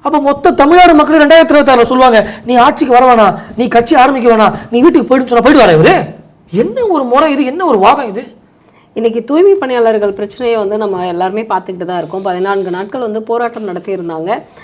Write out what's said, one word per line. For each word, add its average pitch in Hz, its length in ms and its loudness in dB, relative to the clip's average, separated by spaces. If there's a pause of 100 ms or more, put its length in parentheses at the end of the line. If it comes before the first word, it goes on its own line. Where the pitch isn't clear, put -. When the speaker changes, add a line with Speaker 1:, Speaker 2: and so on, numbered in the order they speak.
Speaker 1:
அப்ப 294 160 -2
மொத்த 285 340 0
தமிழ்நாடு 339 420 4
மக்கள் 302 320 4
ரெண்டாயிரத்தி 320 240 4
இருபத்தாறுல 269 340 4
சொல்லுவாங்க, 240 440 2 (160)
"நீ 240 100 -2
ஆட்சிக்கு 247 440 2
வர 254 160 4
வேணாம், 202 200 2 (220)
நீ 240 120 -2
கட்சி 233 260 0
ஆரம்பிக்க 247 420 2
வேணாம், 214 180 2 (160)
நீ 233 100 0
வீட்டுக்கு 254 380 2
போயிடுன்னு" 254 60 -2
சொன்னா 240 260 2
போயிடுவாரா 254 180 4
இவரு? 175 360 2 (460)
என்ன 349 340 -4
ஒரு 320 200 -2
முறை 285 280 0
இது, 277 120 -2
என்ன 311 200 -6
ஒரு 262 140 0
வாதம் 240 300 0
இது? 202 320 -12 (540)
Speaker 2:
இன்னைக்கு 226 300 -4
தூய்மை 349 300 2
பணியாளர்கள் 226 580 -2
பிரச்சனையை 220 460 -6
வந்து 208 180 -4
நம்ம 190 300 -6
எல்லாருமே 185 360 -4
பார்த்துக்கிட்டு 190 420 -8
தான் 180 140 -8
இருக்கோம். 170 240 -10
பதினான்கு 190 480 -4
நாட்கள் 202 300 -8
வந்து 220 220 -8
போராட்டம் 233 460 -6
நடத்தியிருந்தாங்க. 175 760 -8 (220)